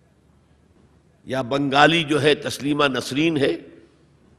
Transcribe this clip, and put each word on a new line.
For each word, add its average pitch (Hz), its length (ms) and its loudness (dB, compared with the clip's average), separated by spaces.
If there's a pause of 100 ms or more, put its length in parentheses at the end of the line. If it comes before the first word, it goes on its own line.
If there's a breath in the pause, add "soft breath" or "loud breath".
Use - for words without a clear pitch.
(1300)
या 131 160 -4
बंगाली 143 640 2
जो 143 140 -2
है 143 160 2
तस्लीमा 143 540 -2
नसरीन 135 480 -2
है 139 160 2 (880)